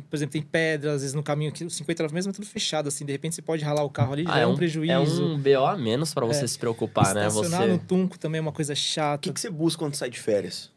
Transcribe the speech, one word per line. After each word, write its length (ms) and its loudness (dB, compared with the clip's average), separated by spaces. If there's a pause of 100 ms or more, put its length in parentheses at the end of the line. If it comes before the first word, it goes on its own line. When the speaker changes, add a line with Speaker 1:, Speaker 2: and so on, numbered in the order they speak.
Speaker 1:
por 80 -6
exemplo, 180 -2
tem 100 -2
pedra, 500 0
às 80 0
vezes 140 -4
no 80 -2
caminho, 280 0
que 140 -8
o 40 -8
cinquenta 320 -4
e 20 0
nove 100 -2
mesmo 160 -2
é 40 -2
tudo 120 -12
fechado, 420 -2
assim, 180 -6
de 60 -4
repente 240 -4
você 60 -8
pode 220 -2
ralar 200 2
o 60 0
carro 240 0
ali, 100 -2
já 120 -2
Speaker 2:
Ah, 40 4
Speaker 1:
é 40 6
Speaker 2:
é 40 4
Speaker 1:
um 40 4
Speaker 2:
um, 40 2
Speaker 1:
prejuízo. 360 0
Speaker 2:
é 80 4
um 380 2
B 200 6
O 80 4
a 100 2
menos 380 0
pra 140 0
você 180 0
Speaker 1:
É. 20 0
Speaker 2:
se 120 -4
preocupar, 560 2
né? 120 2
Speaker 1:
Estacionar 340 2
Speaker 2:
Você 100 4
Speaker 1:
no 80 4
tunco 400 0
também 180 -4
é 40 -2
uma 100 -4
coisa 240 -4
chata. 420 0
Speaker 3:
O 40 -10
que 120 -4
que 60 -8
você 100 -4
busca 300 0
quando 160 -2
sai 160 -4
de 80 -12
férias? 580 -2